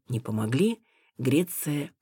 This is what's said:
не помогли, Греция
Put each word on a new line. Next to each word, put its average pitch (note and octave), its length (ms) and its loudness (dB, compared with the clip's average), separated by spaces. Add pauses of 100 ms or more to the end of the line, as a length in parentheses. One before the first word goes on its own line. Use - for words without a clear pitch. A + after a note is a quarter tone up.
не A#2 100 -2
помогли, A#2+ 600 0 (360)
Греция D3 760 0 (100)